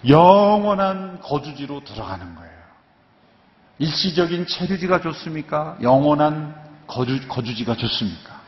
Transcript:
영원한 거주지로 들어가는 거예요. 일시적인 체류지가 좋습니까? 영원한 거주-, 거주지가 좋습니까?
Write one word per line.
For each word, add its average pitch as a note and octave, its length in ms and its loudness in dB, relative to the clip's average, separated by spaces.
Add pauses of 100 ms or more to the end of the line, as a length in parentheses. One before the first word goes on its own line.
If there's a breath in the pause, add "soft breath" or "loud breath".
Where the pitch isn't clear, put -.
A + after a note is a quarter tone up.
영원한 F#3+ 1120 4
거주지로 C#3+ 600 -8
들어가는 F#2 500 -12
거예요. E2 140 -20 (1300)
일시적인 E3+ 680 -2
체류지가 F3+ 520 -2
좋습니까? D#3 800 -8
영원한 D3 760 2 (320)
거주-, B2+ 400 -4
거주지가 A#2 480 -4
좋습니까? G#2 600 -6 (120)